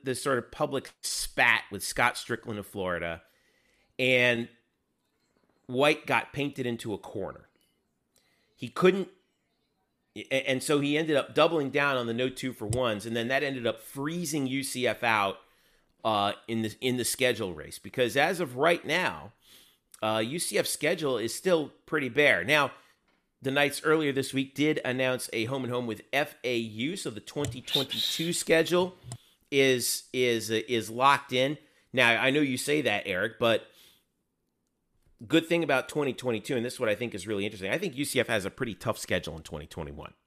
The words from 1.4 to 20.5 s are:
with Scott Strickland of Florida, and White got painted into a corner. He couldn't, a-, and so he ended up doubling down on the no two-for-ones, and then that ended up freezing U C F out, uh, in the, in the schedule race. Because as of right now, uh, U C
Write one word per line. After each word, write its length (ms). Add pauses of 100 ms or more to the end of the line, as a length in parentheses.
with 120
Scott 340
Strickland 400
of 80
Florida, 560 (800)
and 480 (1200)
White 400
got 260
painted 320
into 280
a 40
corner. 500 (1080)
He 120
couldn't, 420 (1080)
a-, 340
and 120
so 180
he 180
ended 180
up 200
doubling 340
down 280
on 100
the 60
no 160
two-for-ones, 760
and 100
then 120
that 160
ended 240
up 120
freezing 680
U 160
C 240
F 160
out, 340 (640)
uh, 300 (140)
in 160
the, 180
in 160
the 80
schedule 480
race. 260
Because 380
as 220
of 180
right 280
now, 460 (680)
uh, 240
U 140
C 180